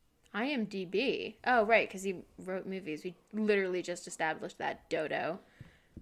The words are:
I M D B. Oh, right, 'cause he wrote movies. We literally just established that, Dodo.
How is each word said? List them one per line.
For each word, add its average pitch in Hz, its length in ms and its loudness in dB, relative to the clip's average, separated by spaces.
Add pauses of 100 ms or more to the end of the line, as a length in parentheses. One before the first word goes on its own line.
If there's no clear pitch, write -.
(340)
I 226 160 -2
M 240 160 0
D 196 200 -6
B. 196 600 0
Oh, 240 180 6
right, 202 260 6
'cause 190 140 -10
he 190 140 -2 (260)
wrote 185 240 -6
movies. 180 360 -6
We 180 120 -8 (180)
literally 196 500 2
just 175 240 -6
established 160 500 -2
that, - 320 -4
Dodo. 156 500 0 (640)